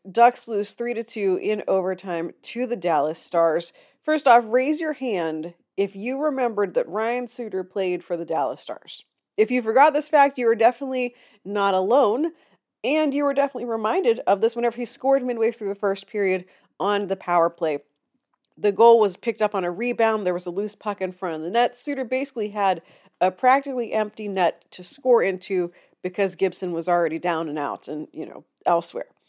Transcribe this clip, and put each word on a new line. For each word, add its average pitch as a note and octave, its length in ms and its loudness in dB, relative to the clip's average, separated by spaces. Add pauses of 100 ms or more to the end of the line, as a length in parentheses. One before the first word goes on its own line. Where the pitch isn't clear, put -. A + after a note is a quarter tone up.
Ducks A#3 380 4
lose G#3 240 -4
three A#3+ 220 -6
to A3 100 -6
two G3 380 0
in G#3+ 260 -2
overtime F#3 640 -2 (120)
to B3 220 -8
the A3+ 120 -4
Dallas D#3+ 420 0
Stars. E3 540 0 (280)
First D4+ 280 2
off, A#3+ 180 8
raise C4 320 0
your D#4 140 -4
hand E3+ 600 -4 (220)
if G3 200 -2
you A#3+ 220 -6
remembered B3 580 -2
that D#3 120 0
Ryan A#3 400 -4
Suter F#3+ 380 -8
played F#3 360 -4
for F3 140 -8
the E3 100 -6
Dallas D3 360 -4
Stars. - 420 -16 (320)
If G#3+ 160 2
you B3+ 100 0
forgot B3+ 320 4
this D4 140 -2
fact, C#4+ 320 4
you A#3+ 80 0
are A3+ 80 4
definitely B3+ 600 0 (280)
not G3 300 0
alone, A#3 580 2 (500)
and D4 320 0
you C#4+ 120 0
were C#4 80 0
definitely C4+ 320 -2
reminded A3+ 600 0
of G3 140 2
this A3 160 0
whenever A#3 220 -2
he A#3+ 80 -6
scored C4+ 400 0
midway A#3 260 -2
through A3 180 -6
the G3+ 60 -6
first G3 320 -4
period F#3 380 -2 (340)
on G3+ 280 0
the F#3 100 -4
power E3+ 320 2
play. D#3 300 -4 (800)
The G3+ 140 0
goal A#3 300 8
was G3 160 0
picked G#3+ 240 -4
up G#3 120 0
on F#3+ 120 -2
a F3 60 -2
rebound. A3 540 0
There F3+ 80 0
was F3+ 120 -6
a F3+ 40 -8
loose G3+ 260 -4
puck G3+ 260 -8
in F#3 100 -4
front F3+ 240 -6
of D#3 60 -8
the D#3+ 80 -6
net. A#3 280 0
Suter C4 280 -6
basically B3 440 -4
had G3 320 0 (380)
a F#3 100 2
practically B3+ 640 2
empty G#3+ 380 -4
net F#3+ 420 0
to F3+ 120 -18
score A#3+ 380 2
into F3+ 520 -2 (280)
because F#3 340 -2
Gibson F3+ 360 -2
was E3 160 -4
already E3+ 320 0
down E3 300 -2
and D3+ 100 -6
out A#2 300 -6
and, D3+ 240 -8
you D3 120 -10
know, - 200 -16 (200)
elsewhere. - 420 0 (220)